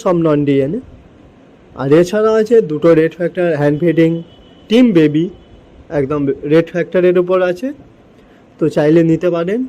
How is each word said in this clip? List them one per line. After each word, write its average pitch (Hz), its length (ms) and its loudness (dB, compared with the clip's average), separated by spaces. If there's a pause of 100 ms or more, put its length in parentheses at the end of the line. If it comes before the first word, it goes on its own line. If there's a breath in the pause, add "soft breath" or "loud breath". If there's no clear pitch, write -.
সব 185 120 0 (100)
নন 147 220 2
ডিএনএ। 143 320 -2 (1000)
আর 143 80 -4 (100)
এছাড়া 214 320 0 (100)
আছে 220 140 0 (160)
দুটো 151 180 0 (100)
রেড 160 200 0
ফ্যাক্টর 175 280 -4 (120)
হ্যান্ড 147 240 0
ফিডিং 165 280 2 (580)
টিম 247 160 4 (120)
বেবি, 156 280 2 (760)
একদম 143 220 -4 (300)
রেড 165 220 2
ফ্যাক্টরের 180 500 0
উপর 185 140 0 (140)
আছে, 180 160 -8 (920 soft breath)
তো - 40 -2 (120)
চাইলে 160 260 2 (100)
নিতে 160 240 -2
পারেন। 180 340 -4